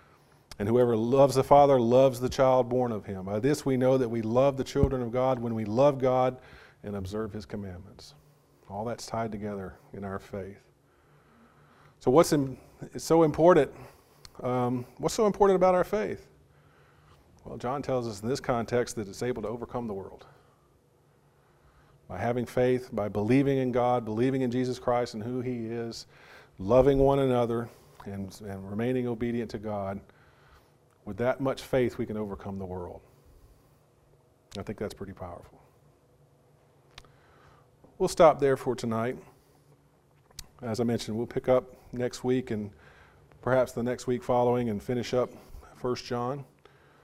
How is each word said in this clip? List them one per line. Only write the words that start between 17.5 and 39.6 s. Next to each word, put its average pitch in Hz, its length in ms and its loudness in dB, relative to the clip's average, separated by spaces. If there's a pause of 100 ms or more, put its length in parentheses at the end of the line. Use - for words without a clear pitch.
John 131 220 -6
tells 123 280 -2
us 101 160 -10
in 113 40 -4
this 135 120 -2
context 120 560 -2
that 107 100 -6
it's 95 160 -12
able 120 200 -4
to 104 60 -6
overcome 120 380 -8
the 104 80 -8
world. - 320 -14 (1800)
By 92 100 -10
having 120 260 -2
faith, 127 480 0
by 104 160 -2
believing 127 500 2
in 127 120 0
God, 123 340 2
believing 127 380 0
in 123 80 0
Jesus 127 300 -2
Christ 120 340 -2
and 107 80 -8
who 123 200 -6
he 120 240 -6
is, 117 420 -10 (500)
loving 127 400 6
one 139 220 4
another, 120 480 0 (360)
and, 98 320 -10 (120)
and 98 200 -12
remaining 123 380 -2
obedient 117 460 -4
to 117 60 -8
God, 101 420 -6 (1040)
with 98 140 -10
that 123 220 0
much 135 220 -2
faith 127 360 0
we 113 80 -4
can 107 100 -8
overcome 98 420 -8
the 95 80 -8
world. 90 340 -12 (1600)
I 95 40 -8
think 107 140 -10
that's 101 180 -8
pretty 95 180 -14
powerful. 87 400 -16 (2500)
We'll 180 120 0
stop 156 300 6
there 135 180 2
for 120 180 -4
tonight. 117 400 -4 (1400)